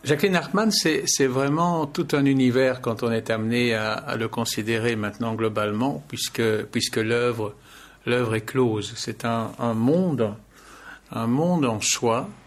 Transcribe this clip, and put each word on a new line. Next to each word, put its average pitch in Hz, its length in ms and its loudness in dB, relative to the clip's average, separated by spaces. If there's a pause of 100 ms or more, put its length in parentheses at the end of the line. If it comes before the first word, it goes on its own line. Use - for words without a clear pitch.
Jacqueline 175 300 2
Hartmann, 202 340 2
c'est, 160 360 2
c'est 139 200 2
vraiment 151 580 2
tout 147 280 -4
un 143 140 4
univers 131 540 4
quand 117 220 -4
on 117 80 0
est 113 180 -2
amené 113 460 0
à, 107 180 -2
à 127 220 -6
le 113 140 -2
considérer 113 680 -2
maintenant 110 400 -4
globalement, 110 720 -2
puisque, 110 600 -2
puisque - 320 -2
l'œuvre, 113 580 -2 (500)
l'œuvre 120 300 0
est 110 60 0
close. 110 520 0
C'est - 300 -10
un, 117 340 -2
un 117 160 0
monde, 123 580 2 (760)
un 117 160 -4
monde 156 380 2
en 110 160 0
soi, 117 480 0 (180)